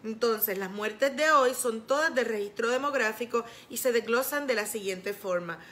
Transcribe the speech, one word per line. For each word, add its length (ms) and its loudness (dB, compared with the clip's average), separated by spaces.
Entonces, 540 -2
las 120 -6
muertes 460 -2
de 140 4
hoy 240 6
son 320 -2
todas 280 2
del 120 2
registro 420 -2
demográfico 720 0
y 80 -8
se 140 2
desglosan 540 0
de 80 2
la 120 0
siguiente 480 -4
forma. 460 -4